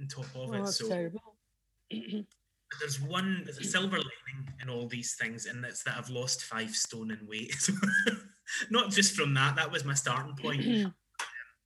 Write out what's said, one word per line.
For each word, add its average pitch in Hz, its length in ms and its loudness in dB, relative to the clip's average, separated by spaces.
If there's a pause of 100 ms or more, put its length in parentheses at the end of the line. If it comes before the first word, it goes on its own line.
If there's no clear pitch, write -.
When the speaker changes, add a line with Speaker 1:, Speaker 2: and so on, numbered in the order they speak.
Speaker 1:
on 139 80 -6
top 131 160 -8 (100)
of 127 160 -6
Speaker 2:
Oh, - 40 -4
Speaker 1:
it, 196 100 0
Speaker 2:
that's 190 140 0
Speaker 1:
so 226 100 -2
Speaker 2:
terrible. 175 480 -2 (560)
<clears throat> 214 340 -4 (420)
Speaker 1:
But 139 120 -10
there's 139 200 -2
one, 180 440 0
there's 139 140 -10
a 147 60 -4
silver 190 320 2
lining 135 640 -4
in 127 80 -6
all 120 200 -2
these 120 260 -4
things, 113 320 -4
and 120 160 -6
that's 117 220 -6
that 120 120 -2
I've 120 140 -6
lost 123 320 -2
five 110 320 -2
stone 110 380 -2
in 107 120 -8
weight. 107 300 -6 (640)
<laughs> - 520 -6
Not 220 200 4
just - 240 6
from 143 200 4
that, 135 200 6
that 156 160 2
was 156 140 0
my 139 100 0
starting 135 400 0
point. 139 300 0
Speaker 2:
<clears throat> 214 280 4 (720)